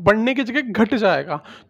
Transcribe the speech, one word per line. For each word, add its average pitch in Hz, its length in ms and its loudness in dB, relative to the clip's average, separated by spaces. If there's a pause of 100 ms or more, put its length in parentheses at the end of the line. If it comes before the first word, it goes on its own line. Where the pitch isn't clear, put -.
बढ़ने 220 340 2
की 269 100 -2
जगह 247 300 -4
घट 220 200 0
जाएगा। 160 460 0 (280)